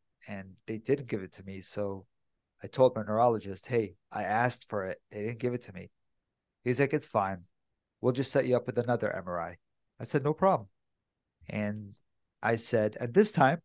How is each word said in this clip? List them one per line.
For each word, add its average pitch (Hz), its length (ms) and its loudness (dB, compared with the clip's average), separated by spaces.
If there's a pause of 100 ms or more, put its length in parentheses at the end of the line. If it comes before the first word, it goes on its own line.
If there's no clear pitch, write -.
(280)
and 98 240 -12 (160)
they 113 100 -6
didn't 131 300 -2
give 107 160 -4
it 92 100 -14
to 92 100 -18
me. 95 180 -12
So 98 440 -8 (560)
I 98 60 -12
told 131 280 6
my 110 60 -4
neurologist, 107 640 2
"Hey, 110 300 0 (160)
I 104 120 -4
asked 113 460 0
for 101 160 -4
it. 92 240 -8
They 107 140 -8
didn't 113 160 -6
give 123 160 -2
it 123 80 -8
to 101 100 -16
me." 92 160 -14 (760)
He's 123 160 0
like, 139 140 4
"It's 151 140 -2
fine. 95 380 0 (540)
We'll 123 140 2
just 131 180 -2
set 135 140 2
you 123 100 4
up - 120 0
with 120 100 -4
another 117 360 0
M 90 140 -8
R 87 140 -4
I." 85 160 -8 (420)
I - 40 -8
said, 135 200 -2
"No 151 100 0
problem." 156 360 2 (800)
And 104 480 -6 (440)
I 117 160 2
said, 107 420 2
"And 117 140 -6
this 208 180 6
time, 147 340 4